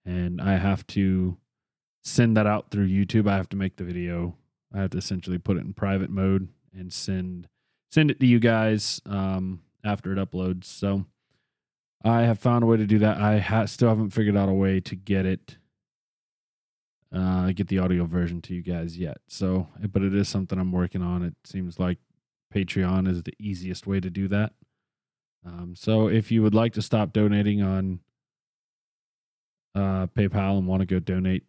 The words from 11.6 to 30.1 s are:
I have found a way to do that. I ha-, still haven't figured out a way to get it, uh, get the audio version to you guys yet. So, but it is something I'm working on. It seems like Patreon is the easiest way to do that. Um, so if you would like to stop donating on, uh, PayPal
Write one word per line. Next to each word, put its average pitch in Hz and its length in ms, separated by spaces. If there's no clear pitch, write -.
I 117 180
have 117 180
found 120 240
a 113 40
way 113 100
to 107 80
do 104 140
that. 107 180
I 104 220
ha-, 107 260
still 117 240
haven't 110 220
figured 104 260
out 98 120
a 95 40
way 95 280
to - 140
get 95 300
it, - 320
uh, 92 400
get 90 160
the 95 120
audio 90 260
version 85 380
to 90 100
you 87 80
guys 85 360
yet. 85 300
So, 92 400
but 98 100
it 98 140
is 101 120
something 95 320
I'm 92 120
working 90 300
on. 87 220
It 87 200
seems 90 360
like 90 200
Patreon 92 540
is 87 160
the - 160
easiest 92 480
way 98 120
to 92 100
do 95 200
that. 104 240
Um, 87 300
so 110 320
if 107 240
you 113 100
would 107 140
like 113 180
to 107 80
stop 107 320
donating 104 480
on, 95 380
uh, 95 320
PayPal 98 500